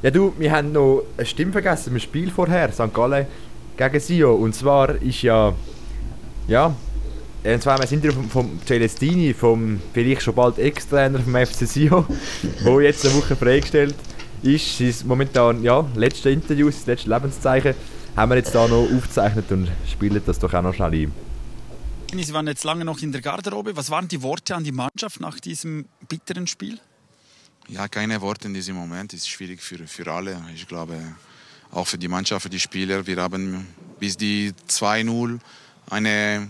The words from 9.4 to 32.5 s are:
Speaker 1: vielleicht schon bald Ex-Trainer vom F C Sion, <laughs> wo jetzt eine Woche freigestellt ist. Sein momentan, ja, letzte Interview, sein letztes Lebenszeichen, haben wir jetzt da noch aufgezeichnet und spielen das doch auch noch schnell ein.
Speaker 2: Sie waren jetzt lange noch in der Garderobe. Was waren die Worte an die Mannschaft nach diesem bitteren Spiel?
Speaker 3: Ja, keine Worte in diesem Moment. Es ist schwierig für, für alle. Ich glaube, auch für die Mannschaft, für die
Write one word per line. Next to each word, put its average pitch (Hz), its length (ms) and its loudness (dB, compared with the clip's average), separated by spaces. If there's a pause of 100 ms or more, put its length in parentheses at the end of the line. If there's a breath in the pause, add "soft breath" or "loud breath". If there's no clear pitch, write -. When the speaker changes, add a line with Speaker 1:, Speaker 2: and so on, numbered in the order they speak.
Speaker 1:
vielleicht 123 280 2
schon 113 140 0
bald 123 240 4
Ex-Trainer 139 600 2
vom 123 140 0
F 123 180 4
C 123 120 0
Sion, 151 400 4 (300 loud breath)
<laughs> - 280 -6
wo 127 180 6
jetzt 147 240 4
eine 135 100 6
Woche 143 200 2
freigestellt 143 600 4 (480 loud breath)
ist. 147 340 2
Sein 123 160 2 (120)
momentan, 123 580 4
ja, 127 200 6 (120)
letzte 127 340 2
Interview, 147 400 2
sein - 180 -4
letztes 123 200 -2
Lebenszeichen, 131 680 2 (420 loud breath)
haben 113 140 4
wir 127 60 6
jetzt 123 180 2
da 117 140 6
noch 117 280 6
aufgezeichnet 104 560 0
und 92 180 0 (200)
spielen 101 340 0
das - 140 0
doch - 160 0
auch 90 80 2
noch 92 140 0
schnell 82 180 0
ein. 78 200 0 (1000)
Speaker 2:
Sie 156 180 -6
waren 151 120 -2
jetzt 151 180 -6
lange 165 220 -4
noch 160 160 -6
in 156 100 -6
der 135 100 -8
Garderobe. 202 540 -6
Was 139 140 -6
waren 170 180 -2
die 156 140 -6
Worte 147 320 -6
an 170 100 -6
die 147 80 -4
Mannschaft 131 480 -8
nach - 200 -12
diesem 160 460 -10 (220)
bitteren 175 380 -10
Spiel? 214 320 -10 (920 soft breath)
Speaker 3:
Ja, 98 180 -8
keine 107 340 -4
Worte 104 280 -6
in 98 40 -8
diesem 92 220 -8
Moment. 87 380 -10
Es 85 80 -14
ist - 80 -8
schwierig 90 340 -12
für, 90 140 -14 (100)
für 82 240 -10
alle. 90 260 -8 (160)
Ich 82 140 -18
glaube, 82 280 -10 (760 soft breath)
auch 90 160 -4
für 92 100 -6
die 87 120 -6
Mannschaft, 95 340 -4
für 95 60 -12
die 92 100 -8